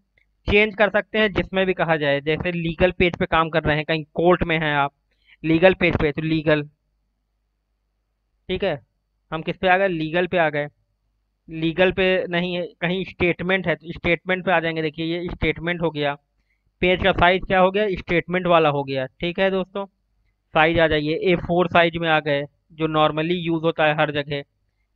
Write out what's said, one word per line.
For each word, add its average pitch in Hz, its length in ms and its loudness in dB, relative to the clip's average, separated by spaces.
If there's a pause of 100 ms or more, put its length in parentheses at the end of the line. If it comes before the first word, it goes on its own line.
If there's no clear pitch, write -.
(480)
change 208 280 2
कर 202 140 2
सकते 208 300 -2
हैं 214 140 2
जिसमें 185 320 -2
भी 185 80 0
कहा 165 240 0
जाए। 143 240 0
जैसे 156 300 -2
legal 175 400 0
page 180 260 0
पे 180 80 -2
काम 165 240 0
कर 160 140 -2
रहे 151 120 0
हैं, 151 100 -4
कहीं 160 180 -4 (100)
court 175 300 2
में 170 140 -2
हैं 156 180 -2
आप, 143 180 0 (500)
Legal 165 300 4
page 175 240 0
पे, 156 140 0
तो 156 100 -6
legal। 156 420 0 (1900)
ठीक 185 140 -4
है, 160 160 -2 (520)
हम 160 100 -6
किस 165 160 -6
पे 190 100 -2
आ 180 100 4
गए, 196 100 2
Legal 165 400 -2
पे 185 100 -2
आ 160 120 2
गए। 147 180 -4 (800)
लीगल 165 440 0
पे 190 140 0 (240)
नहीं 175 260 -2
है, 180 60 -4 (200)
कहीं 175 240 -2
स्टेटमेंट 175 600 -2
है 160 80 0
तो 156 160 -14
स्टेटमेंट 175 540 -4
पे 190 60 0
आ 170 80 4
जाएंगे। 160 220 -4
देखिए 160 260 -4
ये 175 220 -6
स्टेटमेंट 160 520 -4
हो 170 100 -2
गया, 147 220 -2 (680)
पेज 180 220 2
का 190 100 4
साइज 175 340 4
क्या 190 120 2
हो 185 120 4
गया, 208 160 -2 (100)
स्टेटमेंट 175 500 -2
वाला 160 220 4
हो 143 140 -2
गया। 135 220 -4 (140)
ठीक 170 200 -4
है 190 120 2
दोस्तों, 190 340 -6 (680)
साइज 165 260 4
आ 160 80 4
जाइए, 151 360 0
ए 180 140 4
फ़ोर 175 300 0
साइज 170 300 2
में 170 120 -2
आ 156 120 4
गए, 147 220 -2 (280)
जो 160 180 -2
normally 156 480 2
यूज़ 165 260 -2
होता 165 220 0
है 151 120 2
हर 151 160 0
जगह। 143 280 -6 (540)